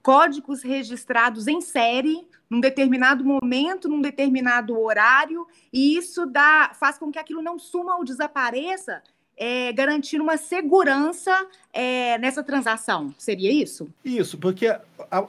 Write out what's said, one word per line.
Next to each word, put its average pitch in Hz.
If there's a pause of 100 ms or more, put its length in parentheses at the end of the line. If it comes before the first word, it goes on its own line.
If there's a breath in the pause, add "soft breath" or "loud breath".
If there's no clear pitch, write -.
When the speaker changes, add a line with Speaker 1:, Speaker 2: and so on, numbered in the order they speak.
Speaker 1:
códigos 277
registrados 233
em 311
série, 277 (220 soft breath)
num 233
determinado 262
momento, 277
num 294
determinado 254
horário, 254 (260 soft breath)
e 277
isso 349
dá, 294
faz 294
com 302
que 320
aquilo 311
não 339
suma 359
ou 349
desapareça, 269 (360)
é, 240
garantindo 294
uma 320
segurança, 349 (260 soft breath)
é, 247
nessa 262
transação. 220
Seria 196
isso? 254 (160)
Speaker 2:
Isso, 233
porque 185
a, 220 (300)
a, 185